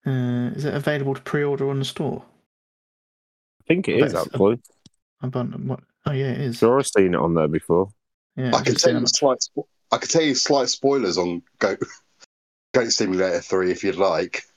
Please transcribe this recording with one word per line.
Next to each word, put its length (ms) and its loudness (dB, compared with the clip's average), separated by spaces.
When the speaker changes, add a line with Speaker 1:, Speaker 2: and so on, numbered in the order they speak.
Speaker 1:
Uh, 480 -2
is 120 -6
it 80 -2
available 420 -2
to 60 -14
pre-order 480 -2
on 100 -2
the 60 -2
store? 400 -6
Speaker 2:
I 80 -20
think 180 2
it 160 2
Speaker 1:
I 40 4
Speaker 2:
is, 40 -4
Speaker 1:
bet 140 -2
it's 100 -14
Speaker 2:
actually. 240 4
Speaker 1:
I 80 -6
don't 360 -6
what, 140 -6
oh, 60 -2
yeah, 200 -2
it 100 -6
is. 160 -4
Speaker 2:
Sure, 200 4
I've 100 0
seen 260 4
it 80 2
on 140 2
there 120 2
before. 400 0
Speaker 1:
Yeah, 180 -4
Speaker 3:
I 40 4
Speaker 1:
I've 80 0
Speaker 3:
can 80 2
Speaker 1:
just 100 0
Speaker 3:
tell 80 6
Speaker 1:
seen 80 0
Speaker 3:
you 60 0
Speaker 1:
it. 100 0
Speaker 3:
slight 240 2
spo-, 280 -8
I 60 0
can 100 -8
tell 120 4
you 140 2
slight 320 2
spoilers 500 0
on 240 -2
Goat, 200 0
<laughs> 460 -20
Goat 180 2
Simulator 480 0
three 320 0
if 100 -4
you'd 140 -2
like. 480 0